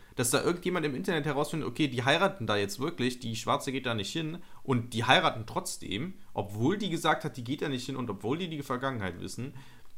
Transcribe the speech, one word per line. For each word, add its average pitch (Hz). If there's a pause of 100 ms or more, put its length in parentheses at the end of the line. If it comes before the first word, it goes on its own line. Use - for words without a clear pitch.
(160)
dass 120
da 139
irgendjemand 175
im 147
Internet 147
herausfindet, 147
okay, 147
die 123
heiraten 156
da 104
jetzt 101
wirklich, 123
die 113
Schwarze 123
geht 127
da 120
nicht 98
hin 160 (220)
und 117
die 113
heiraten 139
trotzdem, - (180)
obwohl 107
die 202
gesagt 160
hat, 151
die 127
geht 123
da 175
nicht 127
hin 135
und 123
obwohl 107
die 180
die 156
Vergangenheit 123
wissen, 117 (440)